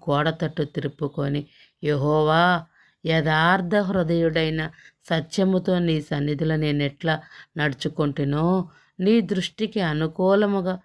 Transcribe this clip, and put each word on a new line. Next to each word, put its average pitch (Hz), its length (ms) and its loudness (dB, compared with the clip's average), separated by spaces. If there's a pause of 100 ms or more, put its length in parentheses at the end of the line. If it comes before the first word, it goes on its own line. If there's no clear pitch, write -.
గోడ 147 200 2
తట్టు 160 340 -4
తిరుపుకొని, 143 840 -6 (380)
"యెహోవా, 156 840 2 (400)
యథార్థ 160 720 2
హృదయుడైన 165 920 0 (360)
సత్యముతో 185 760 0
నీ 160 220 0
సన్నిధిలో 151 540 -2
నేనెట్లా 151 680 -2 (360)
నడుచుకుంటునో, 151 1120 -2 (300)
నీ 214 220 2
దృష్టికి 202 580 -4
అనుకూలముగా 185 1040 0